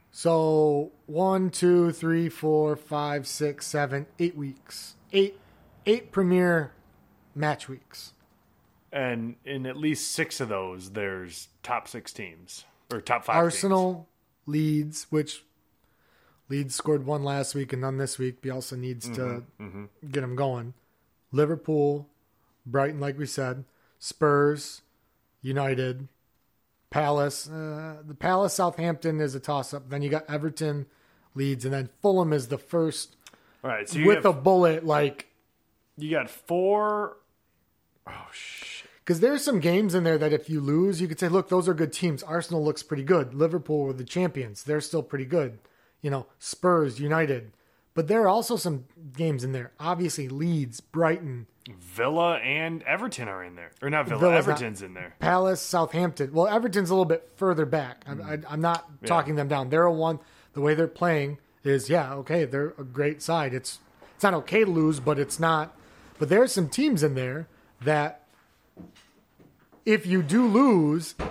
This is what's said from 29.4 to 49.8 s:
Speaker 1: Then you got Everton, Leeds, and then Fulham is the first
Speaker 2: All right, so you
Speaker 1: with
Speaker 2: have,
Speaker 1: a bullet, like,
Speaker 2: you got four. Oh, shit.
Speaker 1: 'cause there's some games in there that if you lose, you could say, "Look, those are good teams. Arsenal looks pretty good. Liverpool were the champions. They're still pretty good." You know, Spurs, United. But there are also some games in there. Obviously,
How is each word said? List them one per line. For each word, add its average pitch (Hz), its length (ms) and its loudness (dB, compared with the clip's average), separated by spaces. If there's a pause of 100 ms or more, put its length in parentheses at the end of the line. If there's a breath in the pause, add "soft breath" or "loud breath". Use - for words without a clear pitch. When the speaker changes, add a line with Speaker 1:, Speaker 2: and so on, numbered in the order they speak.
Speaker 1:
Then 143 140 -4
you 143 60 -2
got 156 200 -2
Everton, 147 560 -4 (480 soft breath)
Leeds, 135 320 -2
and 135 80 -2
then 131 160 -4 (140)
Fulham 185 280 4
is 131 180 0
the 135 100 -4
first - 560 -2 (480 soft breath)
Speaker 2:
All 131 80 -4
right, 107 180 -6
so 170 80 -4
you 151 80 2
Speaker 1:
with 202 120 8
Speaker 2:
have, - 80 -4
Speaker 1:
a 190 80 6
bullet, 165 520 4
like, 147 440 0 (680)
Speaker 2:
you 151 140 -8
got 147 180 0
four. 208 880 0 (880)
Oh, - 260 -16
shit. - 380 -16 (360 loud breath)
Speaker 1:
'cause 170 140 2
there's 262 240 4
some 254 160 2
games 175 360 2
in 180 100 2
there 160 120 4
that 151 140 2
if 151 180 -2
you 156 120 -2
lose, 160 400 2
you 185 80 0
could 156 100 -6
say, 180 80 0
"Look, 180 220 2
those 180 180 2
are 185 60 2
good 156 180 0
teams. 156 320 -2
Arsenal 165 400 -2
looks 151 200 0
pretty 139 200 -4
good. 135 300 2
Liverpool 156 500 0
were 135 100 -2
the 127 120 -8
champions. 135 580 -4
They're 151 180 -2
still 151 220 -4
pretty 131 220 -6
good." 127 340 0 (420 soft breath)
You 147 80 -4
know, 139 180 -4 (120 soft breath)
Spurs, 156 640 0
United. 143 500 0 (440)
But 160 120 0
there 220 160 4
are 202 60 6
also 226 260 2
some 151 300 -4 (300)
games 147 280 -2
in 131 80 -4
there. 123 280 -6
Obviously, 165 500 -4